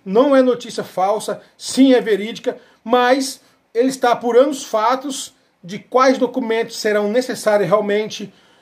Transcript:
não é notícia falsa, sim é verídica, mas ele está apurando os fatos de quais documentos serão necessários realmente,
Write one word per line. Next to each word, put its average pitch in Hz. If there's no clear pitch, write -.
não 254
é 262
notícia 240
falsa, 202
sim 262
é 233
verídica, 214
mas 247
ele 254
está 240
apurando 240
os -
fatos 262
de 185
quais 262
documentos 226
serão 208
necessários 214
realmente, 208